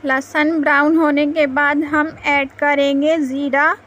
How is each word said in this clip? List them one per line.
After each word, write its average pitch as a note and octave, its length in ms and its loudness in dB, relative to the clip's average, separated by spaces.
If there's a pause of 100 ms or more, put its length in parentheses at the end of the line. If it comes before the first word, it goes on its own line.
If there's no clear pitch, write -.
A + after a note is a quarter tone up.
लहसुन D4+ 560 -2
ब्राउन D4 360 2
होने D4 320 2
के D4+ 200 0
बाद C#4+ 360 0
हम D4+ 320 -2 (100)
ऐड C#4 280 0
करेंगे C#4+ 640 0
ज़ीरा C#4+ 560 0 (120)